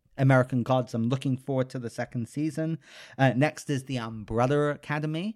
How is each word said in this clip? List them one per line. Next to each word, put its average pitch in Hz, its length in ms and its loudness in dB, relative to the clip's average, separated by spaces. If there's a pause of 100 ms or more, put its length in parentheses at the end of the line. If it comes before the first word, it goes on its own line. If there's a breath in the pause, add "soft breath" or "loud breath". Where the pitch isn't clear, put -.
(200)
American 131 440 4
Gods. 127 320 0
I'm 117 140 0
looking 131 280 -2
forward 131 320 -2
to - 100 -10
the 117 120 -8
second 120 360 -6
season. 160 520 -4 (400 loud breath)
Uh, 131 160 6
next 151 340 0
is 135 140 -2
The 135 160 -6
Umbrella 113 720 0
Academy. 156 640 -6